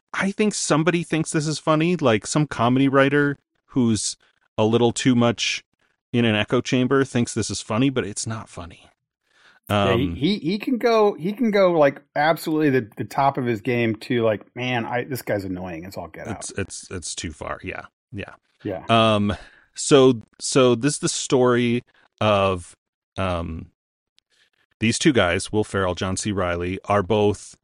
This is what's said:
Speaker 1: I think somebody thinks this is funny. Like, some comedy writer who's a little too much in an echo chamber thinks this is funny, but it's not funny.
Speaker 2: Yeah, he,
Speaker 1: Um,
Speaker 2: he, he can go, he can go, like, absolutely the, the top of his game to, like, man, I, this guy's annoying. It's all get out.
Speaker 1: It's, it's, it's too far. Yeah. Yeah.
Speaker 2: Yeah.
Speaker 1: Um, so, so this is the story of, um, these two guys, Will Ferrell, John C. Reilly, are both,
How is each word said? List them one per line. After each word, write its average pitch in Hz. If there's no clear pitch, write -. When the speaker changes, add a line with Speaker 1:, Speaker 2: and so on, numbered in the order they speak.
Speaker 1:
I 196
think 214
somebody 165
thinks 160
this 151
is 156
funny. 160
Like, 120
some 151
comedy 127
writer 139
who's 117
a 107
little 117
too 127
much 117
in 120
an 110
echo 107
chamber 135
thinks 120
this 110
is 101
funny, 120
but 127
it's 101
not 113
funny. -
Speaker 2:
Yeah, 101
he, 120
Speaker 1:
Um, 85
Speaker 2:
he, 185
he 185
can 247
go, 220
he 175
can 220
go, 190
like, 147
absolutely 156
the, 123
the 127
top 135
of 127
his 117
game 117
to, 120
like, 107
man, 123
I, 123
this 131
guy's 104
annoying. 90
It's 95
all 87
get -
out. 90
Speaker 1:
It's, -
it's, -
it's 92
too 90
far. -
Yeah. 85
Yeah. -
Speaker 2:
Yeah. 92
Speaker 1:
Um, 107
so, 131
so 127
this 135
is -
the 170
story 123
of, 98
um, 85
these 113
two 165
guys, 95
Will 107
Ferrell, 95
John 95
C. 107
Reilly, 90
are 101
both, 104